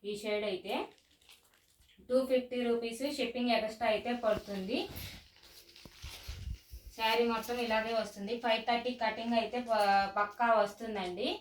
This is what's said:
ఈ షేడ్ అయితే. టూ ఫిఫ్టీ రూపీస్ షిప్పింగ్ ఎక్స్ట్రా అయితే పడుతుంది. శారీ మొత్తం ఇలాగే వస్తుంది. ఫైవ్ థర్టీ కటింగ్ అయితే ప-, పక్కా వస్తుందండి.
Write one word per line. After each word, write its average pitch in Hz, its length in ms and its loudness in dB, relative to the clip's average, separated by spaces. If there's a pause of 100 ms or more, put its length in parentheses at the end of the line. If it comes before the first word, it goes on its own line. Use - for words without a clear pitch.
ఈ 208 120 -4
షేడ్ 208 280 0
అయితే. 196 300 -4 (1300)
టూ 247 200 2
ఫిఫ్టీ 247 380 0
రూపీస్ 233 400 -2 (100)
షిప్పింగ్ 240 400 0
ఎక్స్ట్రా 220 340 0
అయితే 214 320 0
పడుతుంది. 202 600 0 (2250)
శారీ 226 340 2
మొత్తం 233 320 -2
ఇలాగే 220 360 0
వస్తుంది. 202 440 -2
ఫైవ్ 226 240 2
థర్టీ 240 340 0
కటింగ్ 233 400 0
అయితే 226 240 0
ప-, 233 180 2 (340)
పక్కా 208 420 0
వస్తుందండి. 208 760 0 (120)